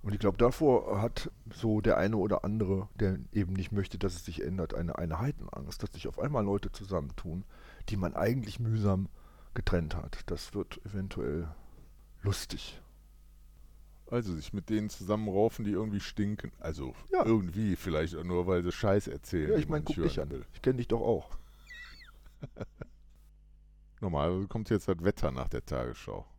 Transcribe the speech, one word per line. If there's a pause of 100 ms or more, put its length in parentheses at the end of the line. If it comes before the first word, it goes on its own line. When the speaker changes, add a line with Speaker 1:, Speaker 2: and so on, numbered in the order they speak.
Speaker 1:
Und
ich
glaub,
davor
hat (220)
so
der
eine
oder
andere,
der (120)
eben
nicht
möchte,
dass
es
sich
ändert,
eine,
eine
Heidenangst,
dass
sich
auf
einmal
Leute
zusammentun, (420)
die
man
eigentlich
mühsam (460)
getrennt
hat.
Das
wird
eventuell (760)
lustig. (1300)
Speaker 2:
Also
sich
mit
denen
zusammenraufen,
die
irgendwie
stinken.
Also (180)
Speaker 1:
Ja.
Speaker 2:
irgendwie,
vielleicht
auch
nur,
weil
sie
Scheiß
erzählen,
Speaker 1:
Ja,
ich
Speaker 2:
die
man
Speaker 1:
mein,
Speaker 2:
nicht
Speaker 1:
guck
Speaker 2:
hören
Speaker 1:
dich
an.
Speaker 2:
will.
Speaker 1:
Ich
kenn
dich
doch
auch. (1120)
Speaker 2:
<laughs> (1300)
Normalerweise
kommt
jetzt
das
Wetter
nach
der
Tagesschau. (140)